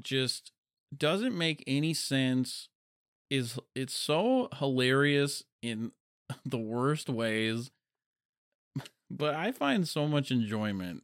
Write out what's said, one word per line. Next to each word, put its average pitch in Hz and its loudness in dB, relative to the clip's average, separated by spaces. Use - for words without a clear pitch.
just 131 -4
doesn't 196 0
make 160 -2
any 147 2
sense. 131 0
Is, 117 -2
it's 131 -4
so 226 2
hilarious 139 4
in 113 -4
<laughs> - -12
the 123 -4
worst 120 0
ways, 113 0
but 147 -2
I 185 -2
find 247 0
so 147 0
much 147 2
enjoyment 104 0